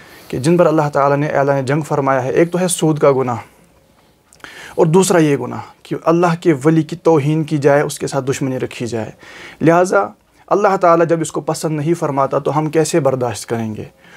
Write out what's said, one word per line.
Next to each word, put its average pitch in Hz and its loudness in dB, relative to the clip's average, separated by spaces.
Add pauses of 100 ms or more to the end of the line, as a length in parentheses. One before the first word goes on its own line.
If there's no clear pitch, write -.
(300)
कि - -6
जिन 160 2
पर 170 4
अल्लाह 151 2
ताला 139 2
ने 147 -2
ऐलान 139 0
जंग 147 -2
फरमाया 139 0
है। 127 -4
एक 170 2
तो 180 -4
है 180 0
सूद 156 0
का 147 4
गुनाह 127 -2 (1400)
और 180 4
दूसरा 180 4
ये 147 2
गुनाह 120 -8 (240)
कि 151 -6 (120)
अल्लाह 170 2
के 170 0
वली 156 2
की 160 -8
तौहीन 156 2
की 151 -4
जाए, 143 4
उसके 147 -6
साथ 139 -4
दुश्मनी 131 -4
रखी 123 -8
जाए। 110 -6 (480)
लिहाजा 185 2 (380)
अल्लाह 196 2
ताला 170 4
जब 160 0
इसको 156 -6
पसंद 160 -4
नहीं 156 -2
फरमाता 143 -2
तो 147 -4
हम 156 -2
कैसे 160 0
बर्दाश्त 127 -2
करेंगे? 110 -6 (300)